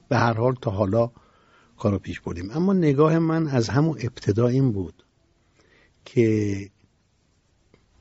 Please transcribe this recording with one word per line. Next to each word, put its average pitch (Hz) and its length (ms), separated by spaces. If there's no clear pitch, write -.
به 123 80
هر 113 160
حال 120 280
تا 110 100
حالا 107 400
کارو 101 220
پیش - 200
بردیم. 90 320
اما 180 220
نگاه 156 460
من 160 280
از 120 220
همون 143 320
ابتدا 113 460
این 131 240
بود 98 320
که 104 640